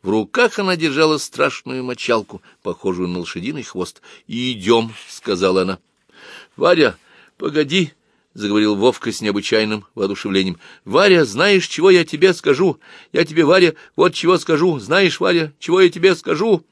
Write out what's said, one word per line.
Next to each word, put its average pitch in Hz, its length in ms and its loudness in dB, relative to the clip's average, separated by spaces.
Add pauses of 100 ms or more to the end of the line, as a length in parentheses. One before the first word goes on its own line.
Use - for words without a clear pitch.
В 92 80 -6
руках 110 480 0
она 190 180 -2
держала 156 440 0
страшную 131 640 -6
мочалку, 117 580 -4 (220)
похожую 90 460 -4
на 90 100 -6
лошадиный 101 420 -10
хвост. - 400 -10 (240)
"Идём", — 113 680 0 (160)
сказала 92 540 0
она. 92 180 -4 (760)
"Варя, 151 420 2 (400)
погоди", — 151 560 -2 (400)
заговорил 104 420 0
Вовка 113 360 0
с - 100 -10
необычайным 107 720 -2
воодушевлением. 98 640 -4 (260)
"Варя, 170 400 2
знаешь, 165 440 0
чего 185 240 2
я 180 120 6
тебе 175 300 0
скажу? 151 460 0 (340)
Я 170 100 0
тебе, 156 220 0
Варя, 170 300 4 (200)
вот 135 200 2
чего 170 240 2
скажу. 160 400 0
Знаешь, 160 400 0
Варя, 170 400 0
чего 175 200 0
я 208 100 8
тебе 185 260 2
скажу?" 165 560 -2